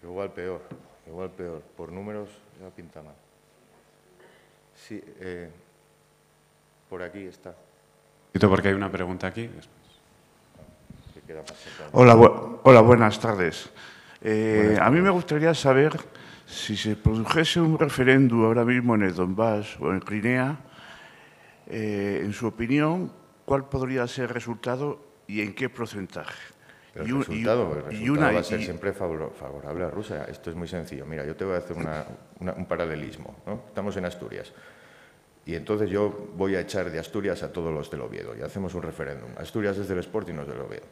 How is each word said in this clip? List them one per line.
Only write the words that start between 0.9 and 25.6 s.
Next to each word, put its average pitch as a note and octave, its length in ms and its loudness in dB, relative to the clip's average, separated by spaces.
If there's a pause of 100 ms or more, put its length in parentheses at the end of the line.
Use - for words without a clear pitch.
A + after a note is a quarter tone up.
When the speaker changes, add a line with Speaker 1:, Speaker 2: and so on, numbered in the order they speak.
Speaker 1:
igual F2 240 -12
peor. E2+ 320 -14
Por E2 280 -18
números G#2 380 -12 (320)
ya F#2 80 -18
pinta E2 320 -20
mal. D2+ 140 -20 (1600)
Sí, - 280 -16 (160)
eh, F2 300 -14 (1400)
por F2+ 120 -12
aquí F#2+ 220 -12
está. F2 300 -18 (840)
Speaker 2:
Porque F#2+ 300 6
hay G2 60 2
una G2 160 -4
pregunta F2+ 380 -8
aquí. A#2 200 -10 (1700)
Speaker 1:
Que D2+ 80 -20
queda D#2+ 180 -16
más - 160 -18
cerca. - 360 -18
Speaker 3:
Hola, B2 220 12
bu-, - 500 10
hola, B2 180 12
buenas A2+ 360 6
tardes. F#2+ 520 -4 (500)
Eh, G#2+ 440 2
Speaker 1:
Buenas G#2+ 220 4
Speaker 3:
a A2+ 40 6
mí C#3+ 60 6
me F3 80 4
Speaker 1:
tardes. G3 100 4
Speaker 3:
gustaría D#3+ 400 0
saber C#3+ 440 4 (460)
si - 320 -8
se G#2+ 200 -2
produjese B2 680 0
un D#3+ 160 2
referéndum C3 680 4
ahora A#2 220 4
mismo B2 300 2
en G#2 80 2
el F#2 100 0
Donbass G2+ 680 -2
o D2 100 -2
en F#2 100 -2
Crimea, B2+ 580 -4 (1080)
eh, G2+ 560 -4
en G2+ 120 -6
su A#2+ 120 -6
opinión, D3 640 -2 (360)
¿cuál C3+ 240 -2
podría C3 360 -4
ser B2+ 180 -6
el A#2 100 -6
resultado A#2+ 680 -6 (260)
y G#2 140 -6
en G2+ 140 -6
qué B2+ 160 -6